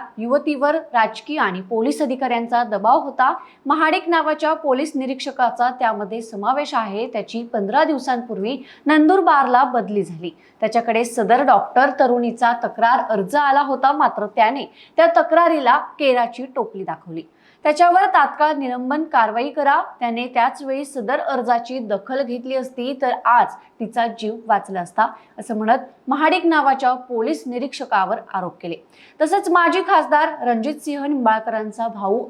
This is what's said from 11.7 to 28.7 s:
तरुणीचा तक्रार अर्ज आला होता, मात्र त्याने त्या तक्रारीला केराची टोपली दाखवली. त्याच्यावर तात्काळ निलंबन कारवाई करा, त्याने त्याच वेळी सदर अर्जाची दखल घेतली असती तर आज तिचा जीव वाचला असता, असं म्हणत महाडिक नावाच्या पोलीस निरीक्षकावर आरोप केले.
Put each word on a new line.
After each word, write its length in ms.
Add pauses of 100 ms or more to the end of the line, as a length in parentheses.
तरुणीचा 540
तक्रार 460 (120)
अर्ज 240
आला 260
होता, 300
मात्र 340
त्याने 400 (320)
त्या 80
तक्रारीला 720
केराची 680 (100)
टोपली 280
दाखवली. 380 (420)
त्याच्यावर 420
तात्काळ 480
निलंबन 500
कारवाई 460
करा, 320 (180)
त्याने 280
त्याच 360
वेळी 220
सदर 340
अर्जाची 600
दखल 440
घेतली 320
असती 460
तर 100 (140)
आज 200 (340)
तिचा 280
जीव 280 (120)
वाचला 340
असता, 260 (320)
असं 180
म्हणत 200 (300)
महाडिक 380
नावाच्या 480
पोलीस 540
निरीक्षकावर 680 (180)
आरोप 280
केले. 140 (460)